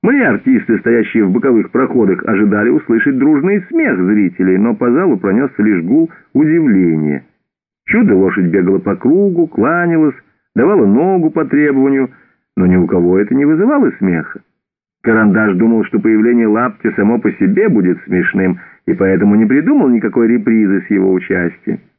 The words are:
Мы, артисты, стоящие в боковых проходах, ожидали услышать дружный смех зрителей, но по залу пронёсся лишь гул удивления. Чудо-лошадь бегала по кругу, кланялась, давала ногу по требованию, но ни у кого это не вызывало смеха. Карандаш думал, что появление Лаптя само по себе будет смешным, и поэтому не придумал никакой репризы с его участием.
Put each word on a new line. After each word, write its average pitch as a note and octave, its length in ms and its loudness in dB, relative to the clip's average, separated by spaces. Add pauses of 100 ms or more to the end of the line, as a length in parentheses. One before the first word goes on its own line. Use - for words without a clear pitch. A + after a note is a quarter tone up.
Мы, B3+ 220 2
артисты, A#2 560 0
стоящие A2 460 0
в F#2 60 0
боковых A#2 380 0
проходах, A2+ 560 0
ожидали G#2 440 0
услышать C3 480 0
дружный D#3 520 0
смех C4 320 -2
зрителей, F#2+ 560 0
но A2 160 0
по A#2+ 180 -2
залу D3+ 260 0
пронёсся G#2 440 -2
лишь G2+ 220 0
гул D3+ 260 0 (240)
удивления. F#2+ 920 0 (600)
Чудо-лошадь F#2+ 600 2
бегала F#2 340 0
по G2 160 -4
кругу, F3 500 0
кланялась, D#3+ 680 0 (400)
давала D3+ 320 2
ногу D#3+ 420 0
по D#3 160 -4
требованию, C3+ 640 0 (460)
но F2+ 120 0
ни F#2 80 4
у F2 100 2
кого F2+ 320 0
это G#2 160 -2
не C#3 120 0
вызывало G3 520 2
смеха. F2 440 -4 (600)
Карандаш G#2+ 540 0
думал, A2 300 0
что G#2+ 140 -4
появление A2 480 0
Лаптя A2 440 -2
само A2 260 0
по G#2+ 160 -2
себе A3 340 0
будет F#2+ 360 0
смешным, F#2 560 -2 (260)
и - 80 -2
поэтому F#2+ 420 0
не A2 100 2
придумал D#3 440 0
никакой A#2 380 0
репризы G#2+ 540 0
с - 100 -16
его F#2+ 200 0
участием. F#2 680 -4 (200)